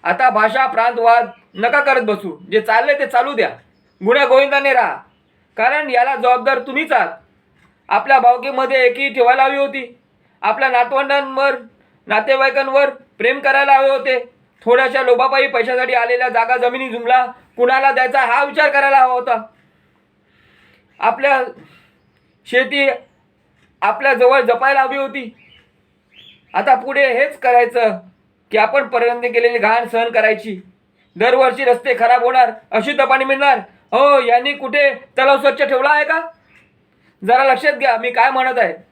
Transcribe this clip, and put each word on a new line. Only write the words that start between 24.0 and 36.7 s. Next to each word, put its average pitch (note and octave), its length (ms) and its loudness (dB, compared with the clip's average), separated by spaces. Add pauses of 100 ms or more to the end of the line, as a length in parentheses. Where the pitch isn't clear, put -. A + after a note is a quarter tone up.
जपायला B3+ 420 0
हवी C4 140 -4
होती. C4+ 380 -8 (1200)
आता G#3 200 2
पुढे C4+ 380 0
हेच C#4+ 260 -2
करायचं A#3+ 600 2 (540)
की, G#3+ 60 0
आपण A#3 300 0
पर्यंत A#3+ 360 -2
केलेली A#3 340 0
घाण A3 300 0
सहन A#3 220 -2
करायची. A3 500 -2 (560)
दरवर्षी B3+ 480 0
रस्ते A#3+ 300 0
खराब A#3+ 300 2
होणार, B3 260 2 (200)
अशुद्ध C#4 340 0
पाणी C4 200 0
मिळणार. C4+ 340 2 (340)
हो, C#4 280 4
यांनी B3 320 0
कुठे C#4 400 0 (260)
तलाव C4 220 4
स्वच्छ C#4 220 0
ठेवला C#4 280 0
आहे D4+ 140 2
का? D#4+ 160 -2 (1000)